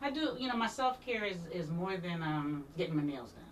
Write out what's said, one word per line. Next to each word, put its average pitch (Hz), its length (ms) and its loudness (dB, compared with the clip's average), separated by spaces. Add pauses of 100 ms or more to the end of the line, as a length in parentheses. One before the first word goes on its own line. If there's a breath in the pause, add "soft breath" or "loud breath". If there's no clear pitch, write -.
I 285 80 2
do, 269 280 0
you 254 100 0
know, 240 80 2
my 226 120 4
self-care 247 560 0
is, 185 140 0 (140)
is 170 180 0
more 180 260 0
than, 170 260 -2
um, 147 420 0 (120)
getting 165 200 0
my 147 60 4
nails 135 300 -2
done. - 200 -16